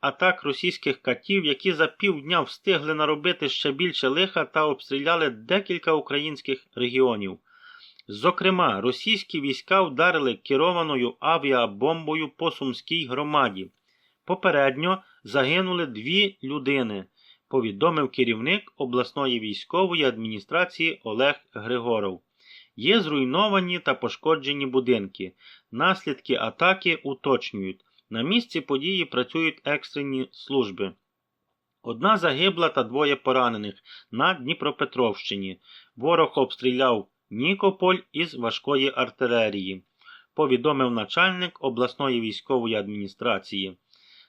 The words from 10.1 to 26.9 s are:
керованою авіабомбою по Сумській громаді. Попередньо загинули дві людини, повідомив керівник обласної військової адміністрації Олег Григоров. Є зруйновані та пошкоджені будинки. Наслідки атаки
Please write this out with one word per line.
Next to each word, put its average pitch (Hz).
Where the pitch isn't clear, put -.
керованою 143
авіабомбою 143
по 165
Сумській 143
громаді. 127
Попередньо 165
загинули 165
дві 156
людини, 131
повідомив 131
керівник 123
обласної 123
військової 160
адміністрації 131
Олег 120
Григоров. 110
Є 180
зруйновані 175
та 143
пошкоджені 143
будинки. 117
Наслідки 147
атаки 170